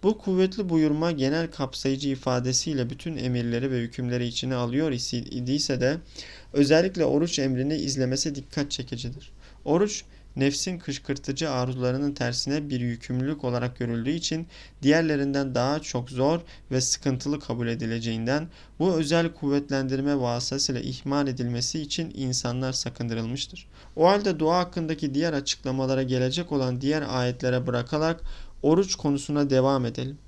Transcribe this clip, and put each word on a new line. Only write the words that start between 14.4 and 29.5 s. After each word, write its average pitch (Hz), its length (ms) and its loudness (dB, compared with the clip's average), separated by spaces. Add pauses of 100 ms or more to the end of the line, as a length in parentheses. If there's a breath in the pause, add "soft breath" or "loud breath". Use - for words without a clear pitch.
diğerlerinden 139 720 4
daha 131 280 2
çok 123 280 -6
zor 139 300 2 (300 loud breath)
ve 131 100 2
sıkıntılı 143 600 -2
kabul 120 260 -4
edileceğinden 117 840 -2 (300 loud breath)
bu 180 140 2
özel 165 400 2
kuvvetlendirme 139 880 0
vasıtasıyla 123 600 -2
ihmal 139 480 -2
edilmesi 120 520 -2
için 160 340 -6
insanlar 127 580 -2
sakındırılmıştır. 117 960 -6 (300 loud breath)
O 156 100 6
halde 196 320 4
dua 160 200 4
hakkındaki 160 560 -2
diğer 156 180 2
açıklamalara 135 680 0
gelecek 131 500 0
olan 127 280 0
diğer 147 280 2
ayetlere 123 580 0
bırakarak 151 540 0 (420 loud breath)
oruç 180 320 4
konusuna 143 560 0